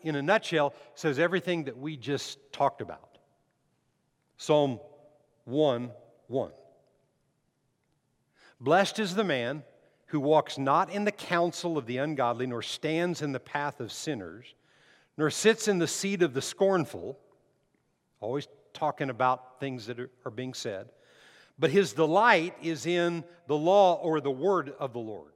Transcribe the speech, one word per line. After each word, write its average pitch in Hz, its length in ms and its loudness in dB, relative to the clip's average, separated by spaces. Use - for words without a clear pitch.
in 151 140 -2
a 139 60 -2
nutshell 160 520 0
says 143 240 -2
everything 170 460 0
that 123 140 -10
we 151 180 -8
just 135 420 -6
talked - 300 -2
about. - 340 -14
Psalm 143 440 2
one 123 460 0
one. 113 260 -6
"Blessed 170 380 2
is 190 160 -2
the 214 100 0
man 135 380 -2
who 156 120 -2
walks 147 380 2
not 147 320 2
in 202 160 -2
the 208 60 0
counsel 170 680 -2
of 120 80 -6
the 123 100 -4
ungodly, 127 500 -2
nor 120 140 -6
stands 160 600 -2
in 147 100 -4
the 127 80 -6
path 147 400 -6
of 110 120 -10
sinners, 107 640 -10
nor 151 100 2
sits 220 400 2
in 196 100 2
the 165 80 2
seat 196 360 -2
of 151 100 2
the 131 80 -2
scornful," 135 800 0
always 127 280 -6
talking 143 380 -2
about 127 500 0
things 131 260 -8
that 117 140 -10
are, 127 80 -10
are 120 60 -8
being 123 240 -8
said, 107 340 -8
"but 156 120 2
his 190 220 2
delight 175 720 4
is 156 240 -4
in 170 360 0
the 147 80 2
law," 180 400 6
or 156 260 0
the 139 80 0
word 139 480 0
of 135 160 -6
the 123 40 -6
Lord. 98 380 -10